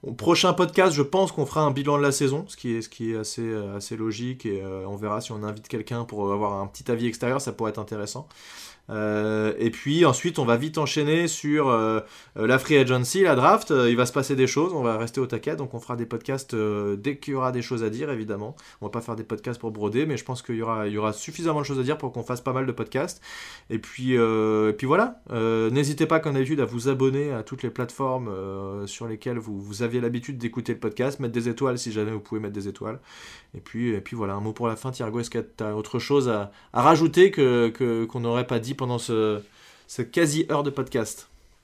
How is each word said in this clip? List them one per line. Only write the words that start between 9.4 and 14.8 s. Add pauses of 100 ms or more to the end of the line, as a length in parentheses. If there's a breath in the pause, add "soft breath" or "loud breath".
et
puis
ensuite,
on
va
vite
enchaîner
sur,
euh, (360 loud breath)
euh,
la
free
agency,
la
draft.
Euh,
il
va
se
passer
des
choses,
on